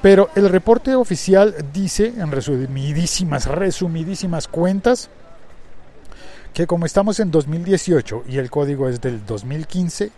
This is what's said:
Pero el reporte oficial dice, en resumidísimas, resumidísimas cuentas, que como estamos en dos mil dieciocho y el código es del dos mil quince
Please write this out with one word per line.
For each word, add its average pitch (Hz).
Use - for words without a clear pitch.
Pero 294
el 196
reporte 226
oficial 196
dice, 196
en 160
resumidísimas, 139
resumidísimas 170
cuentas, 190
que 170
como 170
estamos 196
en 202
dos 156
mil 165
dieciocho 170
y 127
el 127
código 143
es 123
del 120
dos 107
mil 151
quince 180